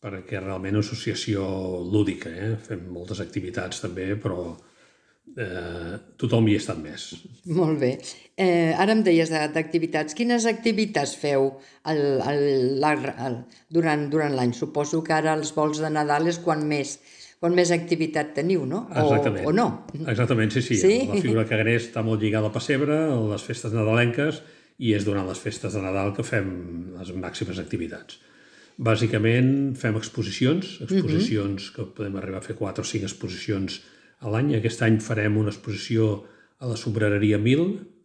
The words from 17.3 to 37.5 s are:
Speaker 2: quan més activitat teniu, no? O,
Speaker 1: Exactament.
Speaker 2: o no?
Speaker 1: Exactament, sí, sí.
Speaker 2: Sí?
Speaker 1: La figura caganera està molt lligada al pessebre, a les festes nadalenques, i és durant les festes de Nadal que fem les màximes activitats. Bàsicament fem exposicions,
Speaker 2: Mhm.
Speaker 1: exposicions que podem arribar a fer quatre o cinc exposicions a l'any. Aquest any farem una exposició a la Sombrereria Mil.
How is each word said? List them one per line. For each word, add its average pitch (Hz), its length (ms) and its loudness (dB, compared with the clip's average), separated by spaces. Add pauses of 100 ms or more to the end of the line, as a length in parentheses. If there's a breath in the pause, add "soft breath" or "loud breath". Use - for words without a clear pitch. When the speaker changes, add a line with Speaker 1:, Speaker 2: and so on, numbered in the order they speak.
Speaker 2:
quan 170 160 2
més 175 160 6
activitat 160 640 0
teniu, 160 320 2
no? 151 280 -6
O, - 60 0
Speaker 1:
Exactament. - 480 4
Speaker 2:
o 151 60 2
no? 196 320 2 (220)
Speaker 1:
Exactament, 113 440 2
sí, 127 100 2
sí. 127 140 0
Speaker 2:
Sí? 202 320 4
Speaker 1:
La 208 140 2
figura 113 240 2
caganera 110 340 2
està 113 240 -6
molt 110 180 0
lligada 107 260 2
al 104 40 -2
pessebre, 143 400 0
a 156 240 2 (160)
les 98 100 -4
festes - 300 -8
nadalenques, 117 720 2 (380 loud breath)
i 113 140 2
és 98 120 2
durant 98 200 0
les 92 120 -6
festes 104 340 -6
de 104 100 -2
Nadal 98 320 -2
que 120 100 -4
fem 90 760 -4
les 92 180 -12
màximes 92 440 -6
activitats. - 580 -8 (600 soft breath)
Bàsicament 120 1000 4
fem 110 180 0
exposicions, 127 840 -2
Speaker 2:
Mhm. - 20 -10
Speaker 1:
exposicions 131 880 0
que 123 120 -8
podem 98 340 -8
arribar 95 220 -8
a - 20 -16
fer - 140 -10
quatre 101 260 -6
o - 40 -4
cinc 104 180 -4
exposicions 95 800 -6 (400 soft breath)
a 120 80 -6
l'any. 131 260 2
Aquest 110 260 0
any 110 180 6
farem 107 380 0
una 107 120 2
exposició 107 760 -2 (340 loud breath)
a 127 80 -8
la 117 80 -4
Sombrereria 107 640 2
Mil. 151 500 2 (160)